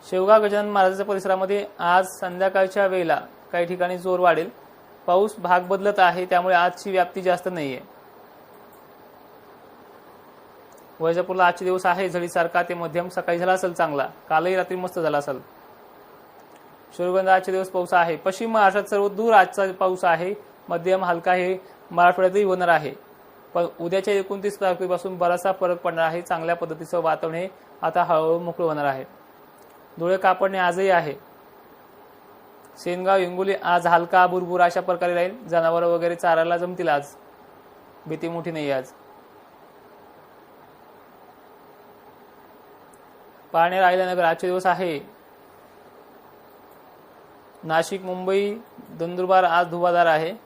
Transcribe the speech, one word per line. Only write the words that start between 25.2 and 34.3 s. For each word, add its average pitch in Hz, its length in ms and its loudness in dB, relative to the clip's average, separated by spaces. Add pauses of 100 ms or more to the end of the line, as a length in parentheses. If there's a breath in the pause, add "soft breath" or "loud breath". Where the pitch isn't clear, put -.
फरक 180 300 -2
पडणार 165 260 -2
आहे. 170 140 -4
चांगल्या 170 340 -4
पद्धतीचं 165 460 -6
वातावरण 160 340 -2
हे 180 120 -6 (340 loud breath)
आता 165 220 0
हळूहळू 160 360 2
मोकळं 170 280 -4
होणार 151 180 -2
आहे. 135 180 -2 (960)
धुळे 175 180 0
कापडणे 190 400 2
आजही 185 320 0
आहे. 160 240 2 (1600)
सेनगाव, 185 400 -2
हिंगोली 185 360 -2 (100)
आज 175 240 2
हलका 170 400 4
बुरबुर 180 340 0